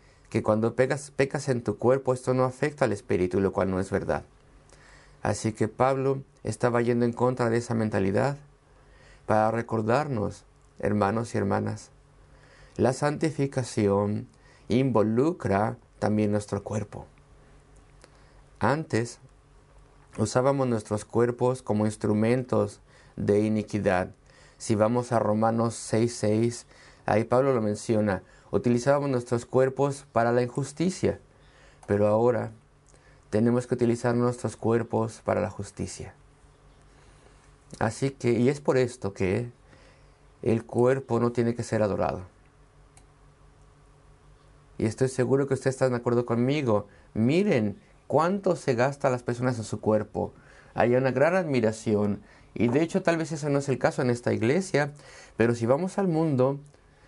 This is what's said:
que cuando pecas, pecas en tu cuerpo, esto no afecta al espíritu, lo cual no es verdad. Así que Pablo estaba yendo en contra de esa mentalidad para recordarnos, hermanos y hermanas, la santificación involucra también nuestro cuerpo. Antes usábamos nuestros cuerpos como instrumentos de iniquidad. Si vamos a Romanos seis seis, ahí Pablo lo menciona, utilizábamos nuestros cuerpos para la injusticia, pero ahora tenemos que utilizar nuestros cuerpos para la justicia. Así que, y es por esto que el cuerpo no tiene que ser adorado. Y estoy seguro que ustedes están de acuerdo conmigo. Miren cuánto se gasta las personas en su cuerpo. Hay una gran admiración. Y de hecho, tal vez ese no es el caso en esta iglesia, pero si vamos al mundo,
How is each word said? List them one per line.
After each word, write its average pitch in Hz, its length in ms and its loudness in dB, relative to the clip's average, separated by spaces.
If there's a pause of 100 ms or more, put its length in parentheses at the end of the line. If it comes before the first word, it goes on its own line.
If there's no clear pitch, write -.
(300)
que 110 120 0
cuando 110 320 2
pecas, 139 360 0
pecas 139 400 -2
en 117 120 -2
tu 104 140 -2
cuerpo, 127 380 2
esto 127 180 -2
no 127 120 2
afecta 147 420 -2
al 107 60 0
espíritu, 95 480 0
lo 95 120 2
cual 95 180 0
no 92 80 -2
es 95 120 -4
verdad. 87 340 -2 (960)
Así 107 300 -2
que 110 160 -2
Pablo 135 540 0 (220)
estaba 117 360 0
yendo 120 240 0
en 120 80 0
contra 123 380 0
de 117 80 2
esa 117 160 -4
mentalidad 110 640 0 (880)
para 107 240 2
recordarnos, 113 960 -2 (340)
hermanos 104 560 0
y 110 40 -2
hermanas, 107 520 -2 (840)
la 117 160 2
santificación 120 1400 -2 (400)
involucra 117 1080 0 (220)
también 107 320 0
nuestro 104 320 -4
cuerpo. - 440 -8 (1500)
Antes 120 580 -2 (1000)
usábamos 127 500 2
nuestros 107 360 -2
cuerpos 123 580 0
como 107 240 0
instrumentos 110 960 0 (360)
de 101 240 2
iniquidad. 104 680 0 (480)
Si - 160 -2
vamos 117 380 2
a 113 60 2
Romanos 113 560 2
seis 117 400 -2
seis, 113 520 0 (380)
ahí 107 200 2
Pablo 131 280 2
lo 120 80 2
menciona, 107 640 -2 (280)
utilizábamos 123 600 0
nuestros 123 340 -2
cuerpos 135 680 0
para 117 200 2
la 123 100 2
injusticia, 135 800 -2 (680)
pero 104 200 2
ahora 110 460 2 (760)
tenemos 117 380 2
que - 80 -2
utilizar 120 400 0
nuestros 120 420 -2
cuerpos 113 680 -2
para 101 160 0
la 98 100 -2
justicia. - 640 -12 (1600)
Así 120 320 -2
que, 120 220 -2
y 120 160 2
es 143 120 -2
por 139 180 2
esto 120 340 -2
que 107 380 -2 (920)
el 113 220 0
cuerpo 120 560 0
no 120 120 2
tiene 117 220 0
que 120 80 -8
ser 110 200 -2
adorado. 92 400 -2 (2500)
Y - 80 0
estoy 127 220 0
seguro 131 380 0
que 139 80 -2
ustedes 131 200 -2
están 131 160 0
de 123 60 0
acuerdo 120 280 0
conmigo. 120 640 0 (260)
Miren 123 640 2 (280)
cuánto 175 500 0
se - 180 -2
gasta 135 360 0
las 123 120 -2
personas 123 360 -2
en 110 60 -6
su 107 160 -6
cuerpo. 107 520 -2 (420)
Hay 120 200 2
una 131 160 2
gran 143 240 2
admiración. 110 880 0 (320)
Y 110 140 2
de 139 140 2
hecho, 180 200 -2
tal 170 140 2
vez 160 160 -4
ese 147 180 -4
no 143 80 2
es 139 100 -2
el 123 100 0
caso 156 240 0
en 123 80 2
esta 120 220 -2
iglesia, 143 600 0 (440)
pero 117 180 4
si 113 120 -2
vamos 160 320 0
al 196 100 0
mundo, 143 520 2 (480)